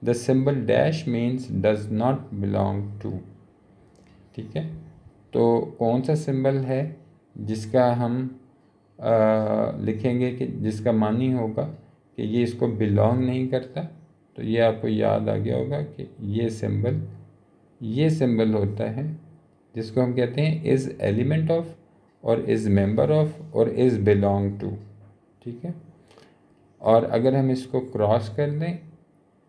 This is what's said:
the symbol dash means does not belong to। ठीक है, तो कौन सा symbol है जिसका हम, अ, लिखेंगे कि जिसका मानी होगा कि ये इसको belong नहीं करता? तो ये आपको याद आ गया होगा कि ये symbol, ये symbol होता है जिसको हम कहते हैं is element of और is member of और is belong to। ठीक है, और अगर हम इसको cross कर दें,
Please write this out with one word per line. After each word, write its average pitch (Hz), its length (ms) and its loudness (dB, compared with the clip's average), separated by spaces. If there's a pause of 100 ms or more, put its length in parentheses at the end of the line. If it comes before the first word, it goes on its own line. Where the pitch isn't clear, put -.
the 117 100 2
symbol 131 320 2
dash 135 640 0
means 120 560 -2
does 104 280 0
not 110 480 -2
belong 101 640 -2
to। 107 100 -8 (1200)
ठीक 110 200 -10
है, 160 200 -8 (560)
तो 117 460 2
कौन 120 240 0
सा 151 120 0
symbol 135 420 0
है 131 400 -4 (420)
जिसका 107 560 0
हम, 120 460 -4 (600)
अ, 110 800 2
लिखेंगे 120 520 0
कि 127 140 -4
जिसका 107 460 -2
मानी 110 400 2
होगा 123 460 -4 (380)
कि 120 60 -6
ये 113 200 0
इसको 120 260 0
belong 107 520 2
नहीं 127 280 0
करता? 131 420 -6 (460)
तो - 60 -10
ये 113 160 -2
आपको 113 300 2
याद 107 400 2
आ 107 80 0
गया 113 200 -2
होगा 135 260 -2
कि - 280 -12 (100)
ये 110 300 -2
symbol, 104 520 -2 (800)
ये 127 280 2
symbol 117 440 2
होता 104 360 -2
है 151 300 -6 (540)
जिसको 113 260 -4
हम 123 140 0
कहते 123 260 0
हैं 156 240 0
is 131 160 2
element 135 680 0
of 165 140 0 (600)
और 113 220 0
is - 40 0
member 107 460 2
of 151 320 4 (260)
और 113 240 2
is 120 200 4
belong 101 640 2
to। 101 100 -6 (720)
ठीक 120 200 -12
है, 170 100 -8 (1080)
और 113 240 4
अगर 123 300 2
हम 135 160 2
इसको 131 300 -2
cross 107 480 0
कर 147 220 -2
दें, 165 280 -4 (720)